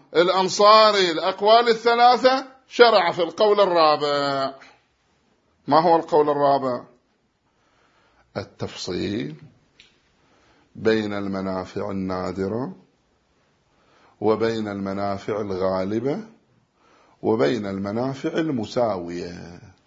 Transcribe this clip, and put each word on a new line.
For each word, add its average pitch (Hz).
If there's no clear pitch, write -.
الأنصاري 190
الأقوال 196
الثلاثة، 240
شرع 208
في 165
القول 208
الرابع. 147
ما 147
هو 170
القول 160
الرابع؟ 139
التفصيل 101
بين 107
المنافع 98
النادرة 95
وبين 107
المنافع 98
الغالبة 98
وبين 113
المنافع 110
المساوية. 90